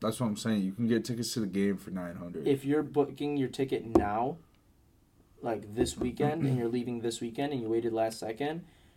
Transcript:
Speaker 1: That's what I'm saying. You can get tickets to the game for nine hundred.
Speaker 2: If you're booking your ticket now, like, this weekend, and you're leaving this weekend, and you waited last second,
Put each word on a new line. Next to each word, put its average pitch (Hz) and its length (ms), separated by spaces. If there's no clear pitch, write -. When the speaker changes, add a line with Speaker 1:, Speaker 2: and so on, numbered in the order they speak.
Speaker 1:
That's 110 180
what 123 80
I'm 104 100
saying. 107 260
You 95 80
can 117 160
get 113 180
tickets 117 300
to 123 60
the 104 60
game 98 300
for - 140
nine 90 240
hundred. 90 320
Speaker 2:
If 135 180
you're 147 180
booking 147 540
your 127 120
ticket 127 360
now, 113 520
like, 104 340
this 127 220
weekend, 147 460
and 131 140
you're 117 100
leaving 120 340
this 113 200
weekend, 131 320
and 127 80
you 110 80
waited 113 240
last 113 260
second, 143 440